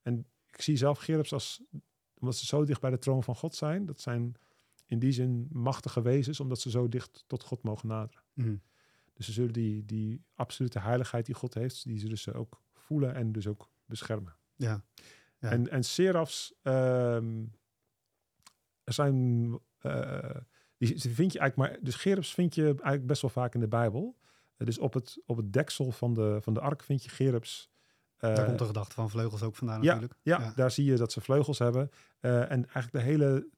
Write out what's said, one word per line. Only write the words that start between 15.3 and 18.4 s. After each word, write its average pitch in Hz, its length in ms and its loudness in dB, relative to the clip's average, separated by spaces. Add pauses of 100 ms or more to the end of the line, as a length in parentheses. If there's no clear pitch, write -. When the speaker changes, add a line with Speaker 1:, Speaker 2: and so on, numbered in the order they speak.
Speaker 2:
Ja. 117 100 -2
Speaker 1:
En, 120 200 2
en 127 140 0
serafs, 175 800 0
ehm, 123 800 2 (1400)